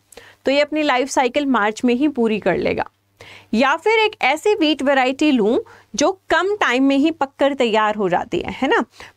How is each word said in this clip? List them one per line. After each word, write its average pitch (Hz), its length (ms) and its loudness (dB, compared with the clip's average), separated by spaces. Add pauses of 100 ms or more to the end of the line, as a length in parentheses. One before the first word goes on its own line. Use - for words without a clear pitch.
(460)
तो 262 60 0
ये 285 100 2
अपनी 302 220 -2
लाइफ 269 260 0
साइकिल 277 360 0
मार्च 220 400 0
में 247 80 2
ही 262 140 0
पूरी 226 320 0
कर 175 180 0
लेगा। - 320 -4 (640)
या 269 220 2
फिर 427 240 0
एक 427 120 0 (100)
ऐसी 311 340 0
व्हीट 311 260 0
वैरायटी 269 500 0
लूं 233 280 2 (360)
जो 330 340 0
कम 359 260 0
टाइम 269 280 0
में 277 140 2
ही 302 140 2
पककर 277 420 -2
तैयार 214 420 0
हो 208 140 -2
जाती - 300 -4
है, - 120 -8
है 254 160 -4
ना? - 180 0 (320)